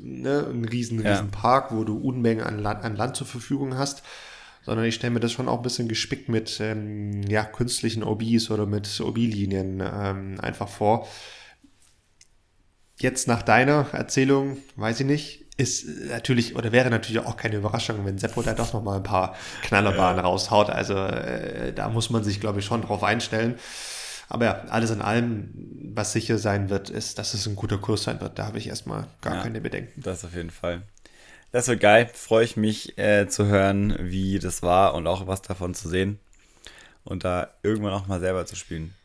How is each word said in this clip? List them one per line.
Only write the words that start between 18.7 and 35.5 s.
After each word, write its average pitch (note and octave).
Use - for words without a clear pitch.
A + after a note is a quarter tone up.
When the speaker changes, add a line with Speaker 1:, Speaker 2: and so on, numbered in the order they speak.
Speaker 1:
nochmal G2+
ein G2
paar F#2+
Knallerbahnen F#2+
Speaker 2:
Ja. F2+
Speaker 1:
raushaut. G2
Also, G2
äh, G2
da G#2
muss A2
man A2
sich, G2+
glaub G#2+
ich, G2
schon A#2
drauf G2
einstellen. A2+
Aber A#2
ja, F#2+
alles A2+
in G#2
allem, A2
was G#2+
sicher A2+
sein G2+
wird, G2
ist, -
dass G2+
es G2+
ein G#2
guter G2+
Kurs G#2
sein -
wird. -
Da G#2
habe G#2+
ich A2
erstmal -
gar F2
Speaker 2:
Ja, F#2+
Speaker 1:
keine A2
Bedenken. -
Speaker 2:
das F#2
auf E2+
jeden E2+
Fall. F2
Das A#2+
wird A#2
geil. A2
Freue A2+
ich A#2
mich, G#2+
äh, G2+
zu G#2
hören, G2+
wie F#2+
das F2+
war F2+
und D#2+
auch F#2
was F#2+
davon F2+